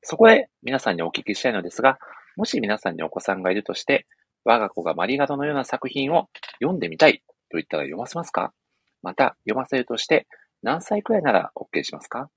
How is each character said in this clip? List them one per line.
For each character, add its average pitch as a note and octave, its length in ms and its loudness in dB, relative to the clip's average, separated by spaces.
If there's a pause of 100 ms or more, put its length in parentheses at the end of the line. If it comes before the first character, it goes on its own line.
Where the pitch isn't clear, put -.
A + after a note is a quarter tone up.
そ - 140 -10
こ A3+ 120 10
で A3 200 8 (140)
皆 C3 160 -2
さ - 140 0
ん F2 40 -2
に E2 60 -4
お E2 80 -4
聞 - 140 -8
き G#2 100 -4
し - 80 -8
た C3 80 2
い - 20 -2
の G2 100 -2
で F2+ 80 -8
す - 120 -8
が、 C3 160 4 (380)
も G3 80 -4
し - 160 -4
皆 G#2+ 180 -2
さ F#2+ 120 -4
ん E2 60 -8
に D#2+ 60 -6
お D#2+ 60 -4
子 - 120 -8
さ G2 140 -2
ん F#2 80 -8
が F#2 80 2
い F#2 40 2
る G#2 100 -2
と - 100 -6
し - 100 -10
て、 - 220 0 (380)
我 A#2 140 4
が G#2+ 100 0
子 - 140 -8
が E2 120 0
マ E2+ 120 -2
リ B2+ 100 -2
ガ C#3+ 100 2
ド C#3+ 100 -4
の C#3 100 -4
よ D3+ 60 -2
う - 40 -4
な C3+ 80 -2
作 C3+ 240 -6
品 C#3 240 -2
を E3+ 160 2 (320)
読 D3 120 0
ん F3+ 60 -4
で F2 100 -4
み D#2+ 80 -10
た D#3 120 8
い - 160 2 (260)
と - 60 -6
言 D#2+ 60 -2
っ - 40 -6
た - 100 -6
ら D2+ 60 -2
読 C#2+ 140 -8
ま A#2 100 -8
せ - 100 -12
ま E3+ 80 -6
す - 60 -16
か？ - 220 -2 (500)
ま F#2 120 -8
た、 - 300 0
読 G#2+ 120 -2
ま - 100 -4
せ C#3 100 -4
る B2 80 0
と A#2+ 120 -6
し - 100 -6
て - 220 2 (340)
何 C#3 180 -2
歳 G#3 220 -4
く A#3 100 -2
ら G#3+ 60 4
い F3 40 0
な C#3 100 2
ら - 240 2
オ - 80 -12
ッ - 60 -20
ケ D#2 100 -2
ー - 20 -6
し - 100 -8
ま - 80 -14
す - 60 -20
か？ C3+ 300 -10